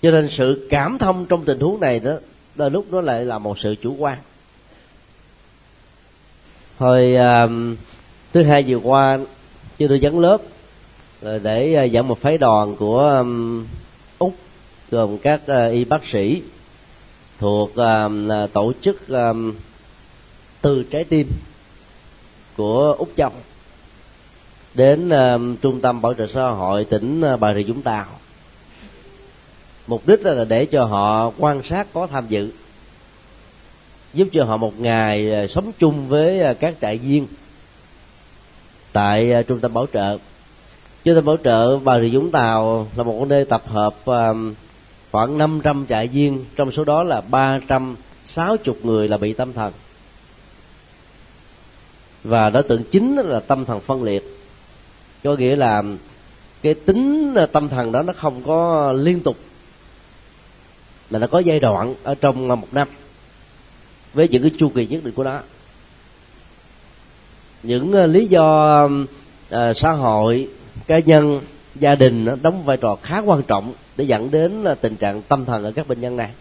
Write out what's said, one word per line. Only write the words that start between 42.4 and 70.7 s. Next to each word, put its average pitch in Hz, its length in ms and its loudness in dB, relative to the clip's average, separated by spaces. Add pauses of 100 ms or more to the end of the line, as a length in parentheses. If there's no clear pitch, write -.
là 120 80 -4
một 117 240 -4
nơi 139 180 2
tập 117 220 -2
hợp, 107 280 -2 (100)
à, 117 280 0 (800)
khoảng 120 260 -2
năm 156 260 0
trăm 143 260 -2
trại 113 180 -2
viên, 135 380 -2 (100)
trong 135 160 -2
số 151 120 -4
đó 151 200 0
là 143 180 -2
ba 135 460 0
trăm 131 280 -2 (300)
sáu 185 400 -4
mươi 123 180 -2
người 110 240 0
là 104 100 -2
bị 104 160 -4
tâm 127 200 -6
thần. 107 200 -6 (2500)
Và 110 260 2
đối 127 140 2
tượng 120 200 0
chính 240 320 0
là 170 240 -2
tâm 131 260 -4
thần 117 140 -6
phân 131 240 -4
liệt, 101 200 -2 (1000)
có 143 120 0
nghĩa 127 200 0
là 113 280 2 (800)
cái 151 120 2
tính, 269 600 0
à, 170 100 4
tâm 147 240 -2
thần 123 220 -4
đó 127 120 0
nó 180 100 -6
không 131 300 -6
có 160 480 0
liên 160 280 0
tục, 131 180 -2 (1700)
mà 110 100 -4
nó 117 80 0
có 170 120 2
giai 165 200 2
đoạn 117 440 0
ở 139 120 -4
trong, 131 360 0
à, 123 40 2
một 107 160 -10
năm 139 160 -2 (1300)
với 156 140 4
những 127 140 2
cái 156 160 2
chu 151 120 2
kỳ 120 180 -2
nhất 151 160 -6
định 117 100 -8
của 135 100 -4
nó. 135 160 -6 (2250)
Những, 123 300 -2
à, 190 120 6
lý 175 220 6
do, 151 600 6 (600)
à, 117 240 0
xã 160 180 0
hội, 120 580 0 (380)